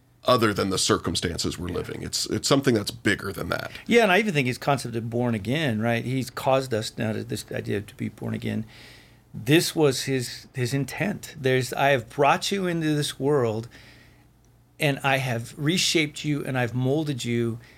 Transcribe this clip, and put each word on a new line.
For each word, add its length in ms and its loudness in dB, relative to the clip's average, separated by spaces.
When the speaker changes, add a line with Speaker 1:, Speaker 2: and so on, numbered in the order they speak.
Speaker 1:
other 280 6
than 160 0
the 80 0
circumstances 800 0
we're 120 -6
Speaker 2:
Yeah. 60 -6
Speaker 1:
living. 280 -6
It's, 220 -4
it's 240 -2
something 240 4
that's 180 0
bigger 400 -2
than 160 -8
that. 240 -4
Speaker 2:
Yeah, 180 6
and 80 4
I 80 6
even 140 0
think 140 2
his 100 -2
concept 400 -2
of 120 -4
born 240 0
again, 460 0
right? 240 0
He's 260 -2
caused 440 0
us 240 -2
now 160 -2
to 100 -4
this 260 -8
idea 300 -4
to 160 -12
be 140 -6
born 240 -8
again. 320 -4
This 400 2
was 300 2
his, 500 -4
his 200 -2
intent. 640 -4
There's, 320 2
"I 200 2
have 180 2
brought 420 2
you 160 -2
into 260 0
this 240 -2
world, 520 0
and 200 2
I 180 2
have 360 -4
reshaped 680 0
you, 180 -2
and 140 -2
I've 180 0
molded 480 0
you 360 0